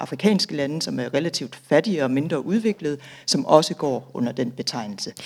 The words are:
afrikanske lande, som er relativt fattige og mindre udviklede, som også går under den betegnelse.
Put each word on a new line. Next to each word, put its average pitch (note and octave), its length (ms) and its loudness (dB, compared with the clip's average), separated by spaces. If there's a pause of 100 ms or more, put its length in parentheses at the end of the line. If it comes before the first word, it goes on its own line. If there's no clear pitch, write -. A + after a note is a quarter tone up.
afrikanske F#3 560 0
lande, D3 260 -2
som C3 180 -4
er B2 140 -4
relativt D#3 440 -4 (100)
fattige D#3 360 4
og B2+ 60 2
mindre C#3+ 360 0
udviklede, G3+ 500 0 (300)
som - 200 0
også D#3+ 280 6
går B2+ 400 -4
under A#2+ 180 -2
den B2 180 -2
betegnelse. A2 640 -8 (140)